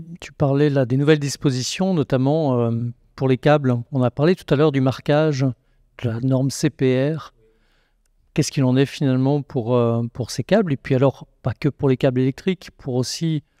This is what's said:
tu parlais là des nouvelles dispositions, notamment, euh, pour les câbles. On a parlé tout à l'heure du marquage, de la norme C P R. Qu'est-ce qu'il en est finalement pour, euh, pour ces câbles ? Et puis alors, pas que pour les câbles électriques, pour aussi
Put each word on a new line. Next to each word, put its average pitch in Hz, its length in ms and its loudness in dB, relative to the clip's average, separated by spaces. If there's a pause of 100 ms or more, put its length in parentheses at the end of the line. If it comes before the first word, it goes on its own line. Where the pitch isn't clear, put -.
(200)
tu - 120 -18
parlais 143 360 2
là 139 180 2
des 127 100 0
nouvelles 147 240 4
dispositions, 143 760 -2
notamment, 135 640 0
euh, 117 140 0 (420)
pour 135 140 -2
les 131 100 2
câbles. 143 380 2 (160)
On 135 100 0
a 123 80 2
parlé 160 240 2
tout - 180 -6
à 143 40 4
l'heure 151 160 2
du 135 80 0
marquage, 143 640 0 (560)
de 123 60 -2
la 113 100 -4
norme 131 320 0
C - 180 -2
P 131 460 0
R. - 180 -12 (1000)
Qu'est-ce - 160 0
qu'il 135 140 0
en 127 120 4
est 135 100 4
finalement 135 560 0
pour, 123 340 -2
euh, 117 260 2 (100)
pour - 200 -8
ces - 100 -6
câbles ? 185 300 0
Et 131 40 -2
puis - 200 -2
alors, 127 320 0 (140)
pas 117 120 -4
que - 140 -2
pour 139 200 -2
les 131 80 2
câbles 127 220 0
électriques, 139 580 -4
pour 123 200 -6
aussi 156 480 -4 (160)